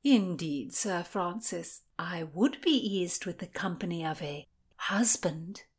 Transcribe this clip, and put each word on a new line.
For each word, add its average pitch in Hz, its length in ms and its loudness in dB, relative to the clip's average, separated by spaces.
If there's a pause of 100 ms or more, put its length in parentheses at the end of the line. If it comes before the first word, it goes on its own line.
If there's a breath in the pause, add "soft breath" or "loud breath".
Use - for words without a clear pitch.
"Indeed, 170 680 4
Sir 180 300 0
Francis, 180 760 -4 (180)
I 170 240 -4
would 160 380 2
be 349 100 2
eased 196 560 0
with 175 100 -6
the 180 80 -8
company 175 580 -4
of 156 200 -4
a 147 240 -8 (280)
husband." 190 880 0 (140)